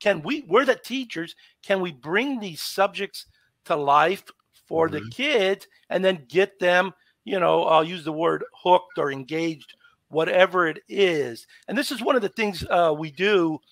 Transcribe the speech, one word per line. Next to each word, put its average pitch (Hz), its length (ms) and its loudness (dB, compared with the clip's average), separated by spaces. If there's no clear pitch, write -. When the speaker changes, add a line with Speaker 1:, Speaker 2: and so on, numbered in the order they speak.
Speaker 1:
can 196 220 0
we, 269 260 -6
we're 233 160 4
the 254 100 2
teachers. 226 640 -10
Can 190 180 -2
we 180 120 -4
bring 208 480 -4
these 180 200 -10
subjects 196 680 -4
to 170 100 0
life 147 480 2
for 165 220 0
the 151 100 -6
Speaker 2:
Mm-hmm. 110 120 -12
Speaker 1:
kids 196 560 -2
and 180 140 -2
then 185 240 0
get 190 300 0
them, 180 340 2
you 196 160 -4
know, 165 240 2
I'll 160 220 4
use 170 180 -10
the 156 100 -6
word 156 300 -2
hooked - 460 2
or 143 140 -2
engaged, 151 640 -8
whatever 175 580 2
it 156 220 -6
is. 165 580 0
And 202 100 -2
this 294 140 -2
is 233 100 -8
one 277 140 2
of 226 60 0
the 190 80 -4
things, 208 380 -4
uh, 175 300 2
we 156 140 -8
do 175 480 0